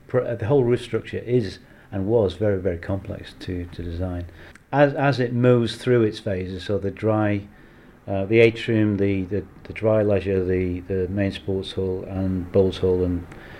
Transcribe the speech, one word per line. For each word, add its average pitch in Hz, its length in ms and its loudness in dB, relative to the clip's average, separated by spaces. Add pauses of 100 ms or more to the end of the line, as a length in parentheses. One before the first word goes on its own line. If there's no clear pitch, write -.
pr-, 127 120 2
uh, 120 140 -4
the 104 120 -6
whole 135 180 4
roof 120 180 2
structure - 360 -6
is 113 400 0 (320)
and 98 160 -4
was 104 280 2
very, 104 260 0
very 87 180 -2
complex - 640 -8
to, 90 260 -6
to - 160 -12
design. 87 440 -6 (460)
As, 139 220 4
as 131 260 0
it 120 120 0
moves 120 440 4
through 123 260 2
its 104 160 0
phases, 92 460 -6
so 101 140 -2
the 98 120 -2
dry, 104 560 0 (600)
uh, 98 180 -2
the 110 160 4
atrium, 110 560 4
the, 98 280 0
the, 92 200 -4 (200)
the - 100 -16
dry 110 280 2
leisure, 98 420 2
the, 90 360 0
the 92 280 -2
main 98 240 0
sports 95 400 -6
hall 95 360 -4
and 95 420 -4
bowls 95 280 4
hall 90 260 2
and 87 220 -2 (340)